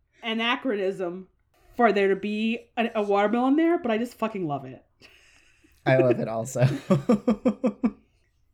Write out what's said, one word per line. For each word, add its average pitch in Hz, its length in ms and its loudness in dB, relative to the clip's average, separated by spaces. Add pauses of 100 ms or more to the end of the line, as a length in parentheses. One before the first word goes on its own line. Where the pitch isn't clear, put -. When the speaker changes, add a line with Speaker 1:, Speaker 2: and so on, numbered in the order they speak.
(220)
Speaker 1:
anachronism 208 1040 -4 (480)
for 233 160 4
there 196 180 2
to 196 60 2
be 214 440 -4 (180)
a, 226 180 -2
a 214 60 0
watermelon 208 540 2
there, 330 240 2
but 262 120 -4
I 214 60 0
just 247 180 -6
fucking 208 320 -4
love 135 180 -6
it. 131 180 -18 (1000)
Speaker 2:
I 131 120 4
love 123 220 4
it 113 80 -4
also. 117 400 0 (220)
<laughs> 214 1000 0 (640)